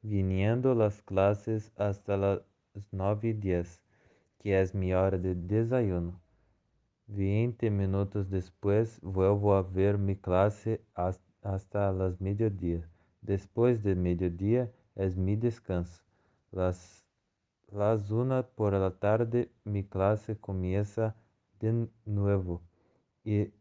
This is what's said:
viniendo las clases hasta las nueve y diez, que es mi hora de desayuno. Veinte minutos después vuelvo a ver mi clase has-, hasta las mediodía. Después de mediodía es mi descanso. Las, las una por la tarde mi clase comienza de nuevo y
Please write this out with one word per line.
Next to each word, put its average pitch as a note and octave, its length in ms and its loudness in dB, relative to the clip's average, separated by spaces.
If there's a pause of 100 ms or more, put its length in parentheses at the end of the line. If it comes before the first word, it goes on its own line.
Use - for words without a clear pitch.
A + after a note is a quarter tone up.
viniendo G#2+ 760 0
las G#2+ 260 0
clases G#2 720 -2
hasta G2+ 420 -2
las G2 240 0 (520)
nueve G#2+ 380 -2
y - 20 -2
diez, F2+ 500 -2 (560)
que G2 220 2
es F#2+ 160 0
mi F#2 180 0
hora F#2+ 240 2
de F#2 160 -2
desayuno. F#2 880 -2 (880)
Veinte G#2+ 600 0
minutos G2 640 0
después G2+ 720 -2
vuelvo G2 540 2
a F#2+ 60 2
ver F#2+ 360 2
mi G2 160 0
clase G2+ 720 0 (100)
has-, F#2 260 -4 (220)
hasta G2 480 -2
las F#2 300 -2
mediodía. F#2+ 680 -2 (320)
Después A2+ 600 0
de G2 140 2
mediodía F#2 760 0 (240)
es F#2+ 220 -2
mi F#2+ 180 0
descanso. G#2 720 -4 (480)
Las, F2+ 520 -4 (680)
las G#2 400 0
una B2+ 320 0
por G#2 300 0
la F#2+ 180 2
tarde A2+ 580 0 (140)
mi G2+ 180 -2
clase G#2 560 -2
comienza G2+ 760 -2 (420)
de A2+ 300 -2 (160)
nuevo G2+ 580 0 (640)
y G#2 240 0 (120)